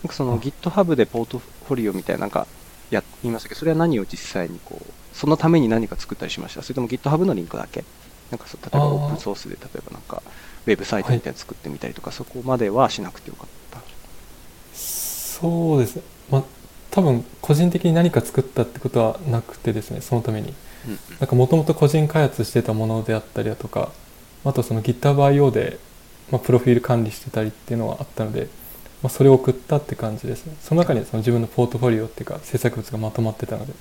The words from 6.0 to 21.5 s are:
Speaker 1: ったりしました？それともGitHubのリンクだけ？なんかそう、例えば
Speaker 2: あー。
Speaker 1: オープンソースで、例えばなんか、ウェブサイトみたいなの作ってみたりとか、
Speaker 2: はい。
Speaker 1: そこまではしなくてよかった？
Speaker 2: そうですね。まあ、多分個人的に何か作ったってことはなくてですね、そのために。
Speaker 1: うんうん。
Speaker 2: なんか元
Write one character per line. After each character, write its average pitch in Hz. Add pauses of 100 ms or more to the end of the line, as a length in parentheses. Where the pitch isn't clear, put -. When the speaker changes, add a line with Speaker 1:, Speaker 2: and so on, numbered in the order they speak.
Speaker 1:
っ -
た -
り -
し -
ま -
し -
た？ -
そ -
れ 127
と 127
も 117
GitHub 143
の 175
リ 95
ン 85
ク -
だ -
け？ - (460)
な 123
ん -
か -
そ -
う、 -
例 -
え -
ば 147
Speaker 2:
あ 147
ー。 -
Speaker 1:
オ 143
ー -
プ -
ン -
ソ 101
ー 98
ス -
で、 50
例 - (140)
え -
ば -
な -
ん -
か、 - (440)
ウ -
ェ 104
ブ 98
サ 104
イ 95
ト 123
み 117
た -
い -
な -
の -
作 -
っ -
て -
み 69
た 62
り 62
と -
か、 -
Speaker 2:
は 127
い。 -
Speaker 1:
そ 120
こ -
ま 131
で 110
は 120
し -
な 90
く -
て -
よ -
か -
っ - (240)
た？ - (960)
Speaker 2:
そ -
う -
で 117
す -
ね。 - (280)
ま 135
あ、 135 (480)
多 196
分 127 (160)
個 -
人 170
的 170
に 165
何 170
か 147
作 -
っ -
た -
っ -
て -
こ 127
と 120
は 110 (100)
な 117
く -
て 113
で 107
す -
ね、 -
そ -
の 117
た 113
め 107
に。 - (320)
Speaker 1:
う 120
ん -
う 98
ん。 - (200)
Speaker 2:
な 139
ん -
か 123
元 127